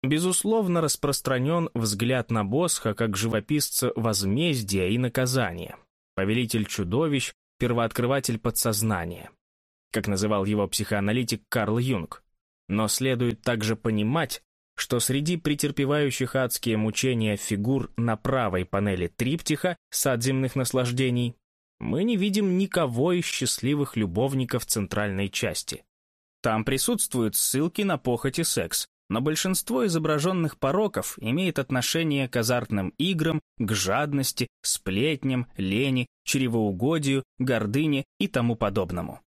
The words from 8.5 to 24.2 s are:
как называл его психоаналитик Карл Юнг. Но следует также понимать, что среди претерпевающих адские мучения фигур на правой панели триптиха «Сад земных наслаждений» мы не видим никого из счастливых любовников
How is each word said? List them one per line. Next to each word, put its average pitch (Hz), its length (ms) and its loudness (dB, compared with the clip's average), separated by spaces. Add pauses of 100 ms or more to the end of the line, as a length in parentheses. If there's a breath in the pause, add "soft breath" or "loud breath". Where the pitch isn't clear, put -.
как 107 140 -2
называл 101 380 2
его 101 240 2
психоаналитик 110 800 -2
Карл 110 300 0
Юнг. 123 440 -4 (460)
Но 107 200 0
следует 123 540 0
также 110 340 0
понимать, 117 680 0 (340)
что - 220 -2
среди 147 380 0
претерпевающих 143 1000 0
адские 120 420 0
мучения 110 600 2
фигур 110 600 -2
на 117 200 2
правой 104 480 0
панели 98 420 0
триптиха 156 680 -2 (140)
«Сад 123 320 0
земных 131 340 0
наслаждений» 123 800 0 (420)
мы 101 260 -2
не 233 120 2
видим 196 420 2
никого 165 540 2
из 175 120 0
счастливых 135 720 -2
любовников 117 720 0